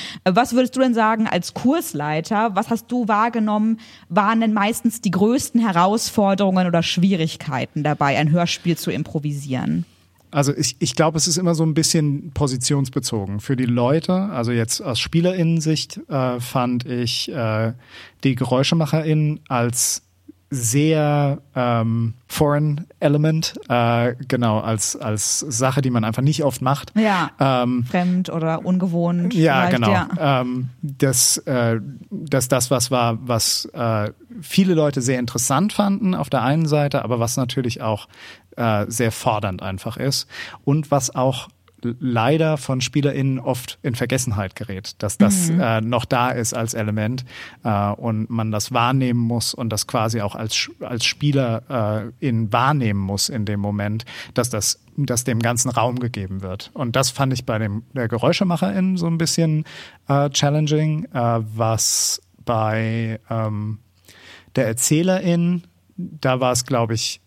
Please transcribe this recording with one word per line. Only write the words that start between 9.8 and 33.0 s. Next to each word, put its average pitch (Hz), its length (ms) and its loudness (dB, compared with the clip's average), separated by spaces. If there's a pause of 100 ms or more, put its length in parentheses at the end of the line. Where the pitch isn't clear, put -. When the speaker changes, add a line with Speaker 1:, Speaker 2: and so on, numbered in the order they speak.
Speaker 2:
Also 143 240 2
ich, - 220 -2
ich - 180 -2
glaub, 160 200 2
es 160 120 0
ist 165 100 0
immer 175 180 2
so 160 80 2
ein 160 100 2
bisschen 151 600 0
positionsbezogen. 127 1040 -2
Für 139 160 -2
die 127 100 0
Leute, 123 480 2
also 170 380 -2
jetzt 117 280 0
aus 135 200 -4
SpielerInnen-Sicht, 165 1080 0
äh, 127 320 -2
fand 123 460 0
ich, 120 460 -4
äh, 113 420 0 (500)
die 135 120 4
GeräuschemacherInnen 151 1040 2 (100)
als 120 540 0 (480)
sehr, 147 880 2 (140)
ähm, 117 580 2 (140)
foreign 147 580 2 (140)
element, 156 540 2 (160)
äh, 120 460 2 (120)
genau, 117 320 2
als, 110 360 -2
als 107 440 -4
Sache, 131 420 0
die 131 100 0
man 117 120 2
einfach 113 200 -2
nicht 151 200 2
oft 139 180 0
macht. 135 340 0
Speaker 1:
Ja, 202 440 2
Speaker 2:
Ähm, 123 460 2
Speaker 1:
fremd 180 440 0
oder 160 360 -2
ungewohnt 175 680 0
Speaker 2:
ja, 160 340 4
Speaker 1:
vielleicht, - 80 2
Speaker 2:
genau. 113 160 4
Speaker 1:
ja. 156 500 2
Speaker 2:
Ähm, 127 280 -4 (120)
das, 139 580 0
äh, 117 400 0 (320)
dass 139 360 -2
das 127 240 2
was 123 200 0
war, 117 260 2 (100)